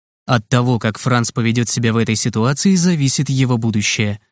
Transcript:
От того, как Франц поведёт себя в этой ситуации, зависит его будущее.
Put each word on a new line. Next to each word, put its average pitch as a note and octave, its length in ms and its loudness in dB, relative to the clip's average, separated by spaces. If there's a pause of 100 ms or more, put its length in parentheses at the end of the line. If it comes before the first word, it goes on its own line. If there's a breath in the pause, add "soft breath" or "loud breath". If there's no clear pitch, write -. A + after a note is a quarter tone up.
(260)
От A#2+ 240 0
того, B2 280 2
как G#2+ 220 -4
Франц A#2+ 320 0
поведёт A#2 380 0
себя A#2 240 0
в A2+ 40 2
этой A2 180 0
ситуации, B2+ 600 0
зависит D#3 540 0
его C3 280 2
будущее. G#2 640 -2 (120)